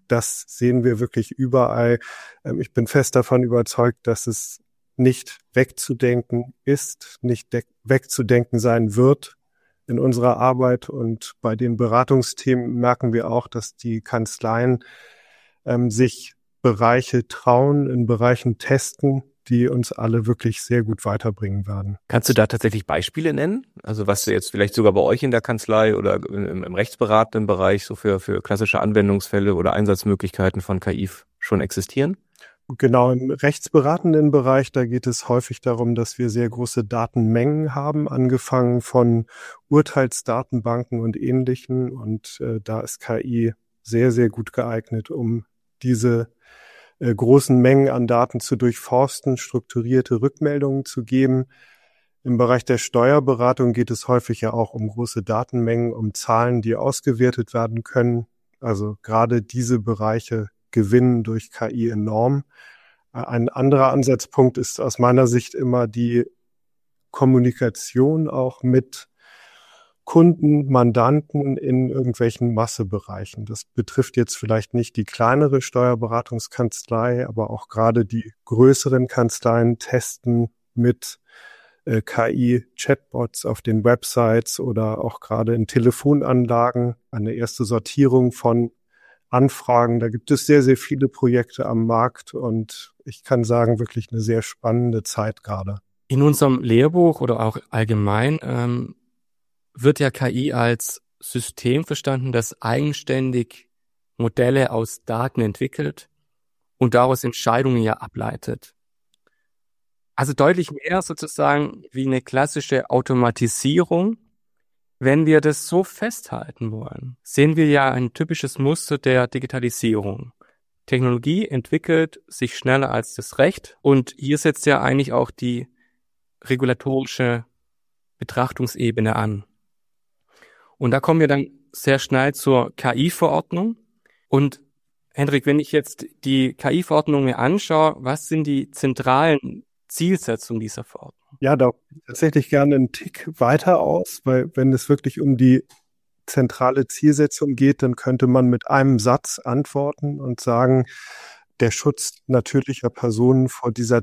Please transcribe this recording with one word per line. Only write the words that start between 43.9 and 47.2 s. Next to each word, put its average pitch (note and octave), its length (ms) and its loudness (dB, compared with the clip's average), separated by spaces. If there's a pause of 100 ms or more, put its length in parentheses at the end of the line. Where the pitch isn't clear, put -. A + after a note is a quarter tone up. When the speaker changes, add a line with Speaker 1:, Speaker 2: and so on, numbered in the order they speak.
Speaker 1:
sehr A#2 180 2
gut - 240 -8
geeignet, A#2 560 -4
um A#2 360 -4 (360)
diese A#2 500 0 (720)
äh, A#2+ 120 0
großen B2+ 460 6